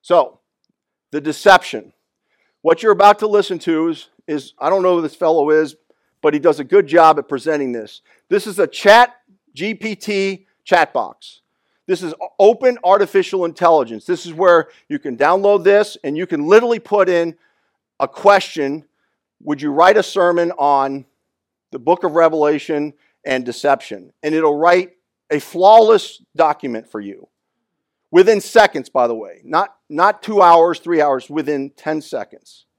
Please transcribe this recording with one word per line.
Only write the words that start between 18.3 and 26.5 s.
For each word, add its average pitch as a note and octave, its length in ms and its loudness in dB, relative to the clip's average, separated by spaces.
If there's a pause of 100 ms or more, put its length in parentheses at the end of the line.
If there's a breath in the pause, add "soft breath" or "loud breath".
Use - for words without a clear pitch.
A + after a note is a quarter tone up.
"Would D3 180 -8
you D3 120 -6
write F3+ 260 4
a G3 60 0
sermon F3 560 -2
on C3+ 480 -2 (640)
the C3+ 80 -14
book E3 240 -2
of F3 80 -2
Revelation D3+ 840 -2 (320)
and C3 180 -4
deception?" A#2+ 760 -6
And D3+ 140 -4
it'll D#3 200 0
write F3 400 0 (360)
a D3+ 80 -2
flawless G#3+ 840 2 (140)
document D3 520 -4